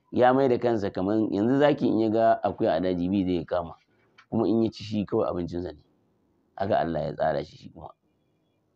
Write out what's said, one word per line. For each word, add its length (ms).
Ya 220
mai 160
da 80
kansa 340
kaman, 400
yanzu 280
zaki 280
in 120
ya 100
ga 340
akuya 340
a 40
daji 280
bi 160
zai 200
kama. 300
Kuma 180
in 160
ya 60
ci 140
shi 220
kawai 260
abincinsa 420
ne. 60
Haka 240
Allah 220
ya 120
tsara 320
shi, 120
shi 120
kuma. 200